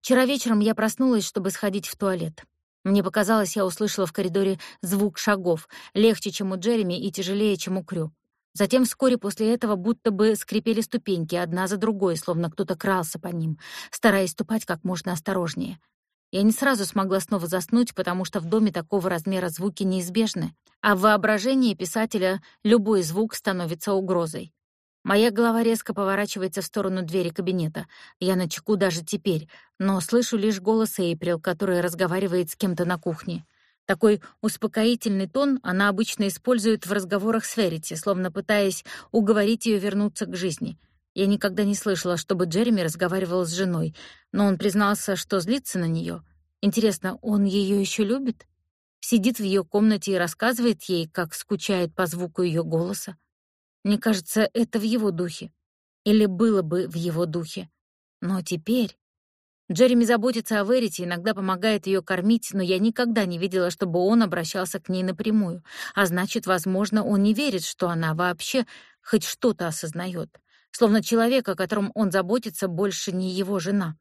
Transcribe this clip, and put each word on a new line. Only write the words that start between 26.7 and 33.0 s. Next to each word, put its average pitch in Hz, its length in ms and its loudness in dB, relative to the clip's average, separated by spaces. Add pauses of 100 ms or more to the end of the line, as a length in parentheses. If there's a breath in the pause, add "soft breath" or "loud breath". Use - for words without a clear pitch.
двери 170 280 -2
кабинета. 175 560 -4 (340 loud breath)
Я 185 160 0
начеку 185 400 -2
даже 175 280 0
теперь, 165 440 -2 (300 loud breath)
но 190 220 0
слышу 233 360 0
лишь 202 240 0
голос 220 380 0
Эйприл, 170 420 -2
которая 180 400 0
разговаривает 180 680 0
с - 60 -12
кем-то 180 280 -2
на 175 140 -2
кухне. 170 480 -6 (400)